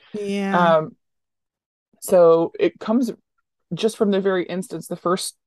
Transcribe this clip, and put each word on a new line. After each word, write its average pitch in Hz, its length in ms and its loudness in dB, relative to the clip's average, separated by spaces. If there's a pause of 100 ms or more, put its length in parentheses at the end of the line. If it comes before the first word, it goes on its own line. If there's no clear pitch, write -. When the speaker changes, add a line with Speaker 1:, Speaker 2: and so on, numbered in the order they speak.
(140)
Speaker 1:
Yeah. 196 640 0
Speaker 2:
Um, 156 180 -6 (1040)
so 165 580 4
it 185 220 0
comes 233 300 -2 (640)
just 214 220 -4
from 208 140 0
the 196 100 0
very 190 240 -2
instance, 175 440 -10
the 175 80 -8
first - 400 -4 (100)